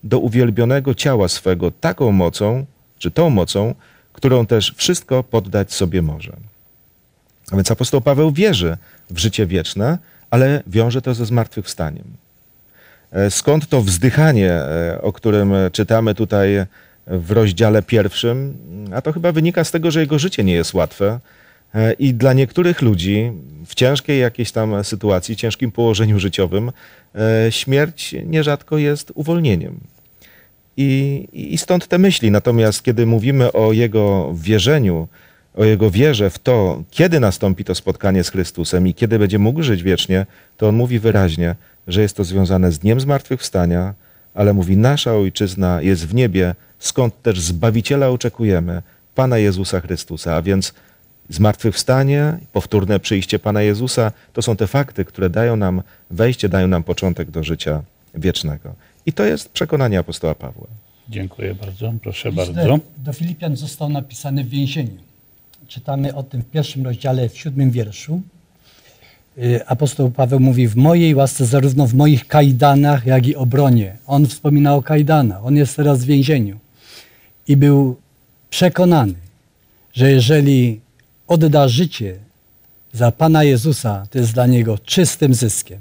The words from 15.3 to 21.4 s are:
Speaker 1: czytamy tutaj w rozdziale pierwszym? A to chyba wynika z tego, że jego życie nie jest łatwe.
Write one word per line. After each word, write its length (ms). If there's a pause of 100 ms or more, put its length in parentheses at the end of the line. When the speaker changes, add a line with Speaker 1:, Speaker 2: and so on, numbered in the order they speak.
Speaker 1:
czytamy 420
tutaj 340 (580)
w 240
rozdziale 520
pierwszym? 760 (380)
A 60
to 120
chyba 200
wynika 320
z 60
tego, 200
że 100
jego 180
życie 260
nie 100
jest 200
łatwe. 460 (540)